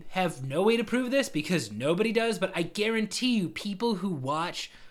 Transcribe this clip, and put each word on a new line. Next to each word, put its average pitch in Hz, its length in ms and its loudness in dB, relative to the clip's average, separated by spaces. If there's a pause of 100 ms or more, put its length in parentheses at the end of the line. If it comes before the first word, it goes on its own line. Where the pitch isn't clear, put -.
have 160 380 0
no 147 140 0
way 226 160 6
to 233 60 2
prove 247 280 0
this 269 180 2
because 147 420 0
nobody 170 400 2
does, 226 260 2
but 175 180 0
I 175 60 2
guarantee 220 760 0
you 175 120 0
people 208 460 -2
who 185 140 -2
watch 156 600 -4 (220)